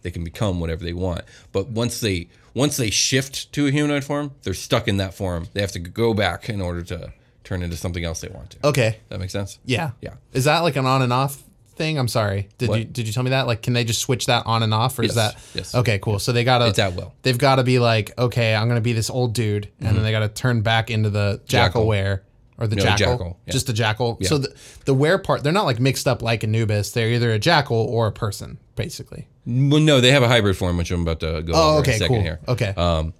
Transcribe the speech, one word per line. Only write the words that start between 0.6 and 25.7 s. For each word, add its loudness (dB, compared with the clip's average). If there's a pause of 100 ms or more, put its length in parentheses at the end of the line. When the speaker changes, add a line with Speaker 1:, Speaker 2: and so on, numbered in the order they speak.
Speaker 1:
they -6
want. -4 (300)
But -4
once -4
they, -2 (260)
once 0
they -2
shift -2
to 0
a 0
humanoid 0
form, -4 (100)
they're -4
stuck -2
in 0
that -2
form. -4
They -2
have -2
to -10
go 0
back -2
in -6
order -4
to -12 (300)
turn -6
into -6
something -6
else -6
they -12
want -16
to. -20 (100)
Speaker 2:
Okay. 2 (120)
Speaker 1:
That -10
makes -8
sense? -8
Speaker 2:
Yeah. -2 (100)
Speaker 1:
Yeah. -14 (180)
Speaker 2:
Is 0
that, 2
like, 0
an 0
on 4
and 0
off -2 (320)
thing? -2
I'm 0
sorry. 0
Did 0
Speaker 1:
What? 2
Speaker 2:
you, -4
did -6
you -6
tell -2
me 0
that? 0
Like, -2
can -2
they 2
just -2
switch -2
that 0
on 2
and 0
off, 0
or -2
is 0
Speaker 1:
Yes. 0
Speaker 2:
that -20 (160)
Speaker 1:
Yes. -6
Speaker 2:
Okay, 2
cool. -2
So -4
they 2
gotta 4
Speaker 1:
It's 0
at 0
will. -12
Speaker 2:
They've 0
gotta 4
be 4
like, 2
"Okay, 2
I'm 0
gonna 2
be 0
this -2
old 0
dude," 0 (140)
and -6
Speaker 1:
Mm-hmm. 4
Speaker 2:
then 2
they 0
gotta 0
turn 0
back 2
into 0
the 0
jackal 2
Speaker 1:
Jackal. 4
Speaker 2:
wear 0 (340)
or -4
the 0
Speaker 1:
No, 2
Speaker 2:
jackal. 4 (140)
Speaker 1:
jackal. -6
Yeah. -8
Speaker 2:
Just 0
the -2
jackal. 0
Speaker 1:
Yeah. -2
Speaker 2:
So 2
the, -6 (300)
the 2
wear 4
part, -2
they're 2
not, 2
like, -2